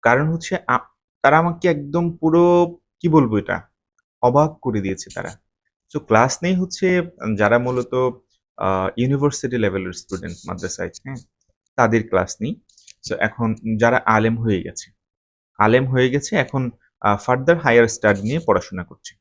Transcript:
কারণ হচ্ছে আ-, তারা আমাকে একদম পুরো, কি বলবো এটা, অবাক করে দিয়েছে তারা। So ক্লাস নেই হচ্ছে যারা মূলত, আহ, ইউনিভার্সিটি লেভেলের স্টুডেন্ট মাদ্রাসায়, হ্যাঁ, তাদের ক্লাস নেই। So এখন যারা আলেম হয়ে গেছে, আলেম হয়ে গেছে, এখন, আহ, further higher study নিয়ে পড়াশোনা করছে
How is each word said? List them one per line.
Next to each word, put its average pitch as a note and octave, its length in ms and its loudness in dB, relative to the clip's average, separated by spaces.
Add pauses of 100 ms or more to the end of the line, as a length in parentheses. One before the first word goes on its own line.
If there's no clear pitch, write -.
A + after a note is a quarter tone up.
কারণ D3 300 2
হচ্ছে E3 240 -6 (100)
আ-, - 240 -2 (320)
তারা C#3 160 6
আমাকে E3+ 300 0
একদম E3 480 -2
পুরো, E3+ 500 4 (340)
কি F3 80 0
বলবো C3 300 4
এটা, F#2 240 -4 (600)
অবাক D3 400 2
করে A2 180 -2
দিয়েছে F#2+ 340 -8
তারা। - 220 -12 (580)
So C#3+ 60 -4
ক্লাস C3 420 2
নেই F3+ 120 0
হচ্ছে F#3 480 0 (340)
যারা G#2 220 4
মূলত, B2 360 -2 (600)
আহ, F#2+ 400 -2
ইউনিভার্সিটি C3+ 640 -2
লেভেলের F#2+ 340 -2
স্টুডেন্ট F2 440 -12 (100)
মাদ্রাসায়, F2+ 440 -8 (140)
হ্যাঁ, C3+ 120 -12 (600)
তাদের A2+ 320 2
ক্লাস F#2+ 320 -2
নেই। C3+ 200 -8 (480)
So - 100 -6
এখন A2+ 360 -2 (220)
যারা A#2 300 2
আলেম A2 320 2
হয়ে G#2+ 240 -2
গেছে, - 300 -14 (680)
আলেম A#2 280 4
হয়ে B2+ 240 2
গেছে, C#3 260 -4
এখন, C3 340 -2 (300)
আহ, G#2 300 0
further C3 260 2
higher A#2+ 300 4
study G#2 360 0
নিয়ে B2+ 240 -2
পড়াশোনা F#2 380 -2
করছে - 360 -20